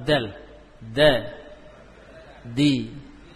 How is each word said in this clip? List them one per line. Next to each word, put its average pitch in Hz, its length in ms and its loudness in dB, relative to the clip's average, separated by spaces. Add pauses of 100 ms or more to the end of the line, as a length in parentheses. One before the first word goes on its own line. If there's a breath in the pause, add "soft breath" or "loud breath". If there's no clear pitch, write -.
dal. 123 320 0 (460)
Da, 123 640 2 (1000)
di, 120 480 0 (440)